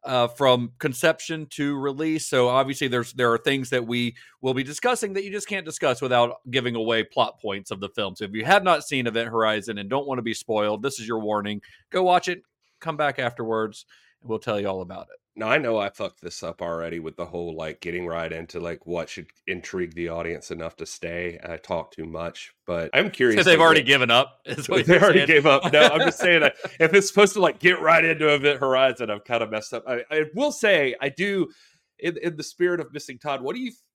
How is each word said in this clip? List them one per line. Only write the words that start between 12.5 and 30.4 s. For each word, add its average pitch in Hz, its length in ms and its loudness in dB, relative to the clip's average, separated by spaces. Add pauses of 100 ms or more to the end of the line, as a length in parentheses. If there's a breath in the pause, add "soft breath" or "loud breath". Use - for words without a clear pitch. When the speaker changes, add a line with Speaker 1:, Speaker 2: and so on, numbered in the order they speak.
Speaker 1:
come 156 180 -8
back 143 200 -2
afterwards, 113 680 -4 (340 soft breath)
and - 80 -20
we'll 110 100 -4
tell 107 220 -4
you 101 80 -4
all 95 140 -6
about 90 280 -14
it. - 80 -20 (180)
Speaker 2:
Now, 110 120 -8
I 135 100 2
know 117 200 0
I 101 120 -2
fucked - 300 -12
this 87 240 -14
up 82 180 -10
already 85 380 -6
with 80 160 -12
the 87 100 -8
whole, 85 300 -10
like, 80 240 -10
getting 87 260 -8
right 82 260 -6
into, 82 280 -10
like, 85 260 -10
what 85 220 -6
should 85 180 -16 (220)
intrigue 90 460 -8
the 85 160 -6
audience 82 420 -8
enough 82 240 -12
to 80 100 -12
stay. 85 580 -10
I 85 120 -10
talk 82 340 -8
too 80 140 -12
much, 82 480 -12 (160)
but 85 260 -4
I'm 180 160 2
curious, 123 300 4
Speaker 1:
So 175 100 6
they've 165 80 8
Speaker 2:
like, 165 80 8
Speaker 1:
already 160 140 8
Speaker 2:
what 123 80 -2
Speaker 1:
given 127 240 6
up, 127 340 2
is 135 220 -8
what - 180 2
Speaker 2:
<laughs> - 0 -
They 170 60 6
Speaker 1:
you're 180 100 8
Speaker 2:
already 196 160 8
Speaker 1:
saying? 143 80 4
Speaker 2:
gave 147 200 6
up. 139 260 4
No, 147 160 8
I'm 160 140 2
just - 180 0
saying, 170 240 4
Speaker 1:
<laughs> - 0 -
Speaker 2:
I, 139 80 4 (260 loud breath)
if 165 160 4
it's 196 140 6
supposed 202 240 4
to, 214 80 -2
like, 170 180 2
get 180 220 4
right 160 240 4
into 156 280 2
Event 143 280 2
Horizon, 131 500 2
I've 104 140 -6
kinda 117 260 -2
messed 107 240 -6
up. 113 140 -8
I, 120 200 -4
I 156 180 0 (100)
will 285 160 0